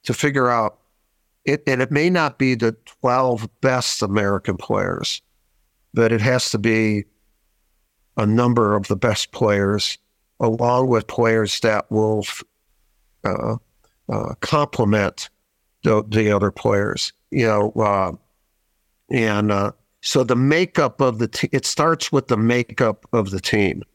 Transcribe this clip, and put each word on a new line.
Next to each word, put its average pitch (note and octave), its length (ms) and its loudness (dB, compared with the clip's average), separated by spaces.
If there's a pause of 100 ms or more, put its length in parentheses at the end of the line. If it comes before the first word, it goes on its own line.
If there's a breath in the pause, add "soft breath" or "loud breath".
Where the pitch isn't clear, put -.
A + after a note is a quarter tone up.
to B2 100 -4
figure C3+ 340 0
out A#2 320 0 (640)
it, D3 240 -2
and B2+ 140 0
it B2+ 100 0
may D3+ 180 2
not E3 280 0
be C3 180 2
the A2+ 160 0 (140)
twelve B2 640 -2 (100)
best B2+ 420 -2
American G2+ 540 0
players, - 680 -4 (720)
but A2+ 200 2
it G#2+ 80 0
has B2+ 300 0
to A#2 60 -2
be A2 460 0 (1120)
a G#2+ 100 0
number A2+ 480 2
of G2 140 -2
the G#2+ 80 0
best - 380 -2
players, G2+ 640 0 (420)
along A#2+ 480 0
with A#2 200 0
players A2+ 520 0
that G#2+ 320 0
will G#2+ 280 0
f-, - 240 -10 (840)
uh, A2 320 -4 (500)
uh, G#2+ 320 -6
complement A2 920 0 (540)
the, G#2+ 240 2
the G#2+ 240 2
other G2+ 200 2
players, G#2 600 -2 (200)
you A#2 140 0
know, G#2+ 260 2
uh, G2 420 0 (960)
and, G#2+ 400 2
uh, G2+ 200 0 (280)
so - 240 0
the A#2+ 140 2
makeup D3 640 0
of A#2+ 180 0
the A#2 80 0
te-, - 240 -4
it C3+ 140 -2
starts D#3+ 480 0
with C#3 140 0
the A#2 100 0
makeup A#2 720 0
of G2+ 200 0
the F#2+ 100 -6
team. G2 420 0 (120)